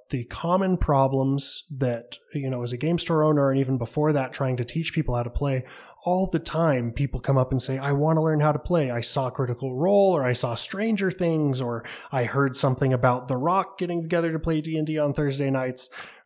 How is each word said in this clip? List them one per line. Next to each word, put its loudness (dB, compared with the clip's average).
the -2
common 0
problems 2
that, -2
you -4
know, -2
as -4
a -4
game 0
store 2
owner 4
and 2
even 2
before 0
that, -2
trying -2
to -2
teach -4
people 0
how 0
to -8
play, -2
all 0
the 0
time 0
people -2
come 2
up 2
and 0
say, -4
"I -2
wanna 2
learn 2
how 4
to 0
play. 0
I -4
saw -2
Critical -4
Role, 4
or 2
I 4
saw -2
Stranger -2
Things, 0
or -4
I 0
heard 2
something 2
about 0
The -2
Rock 0
getting -4
together 0
to -2
play 0
D -4
and -2
D -2
on 2
Thursday -2
nights," -4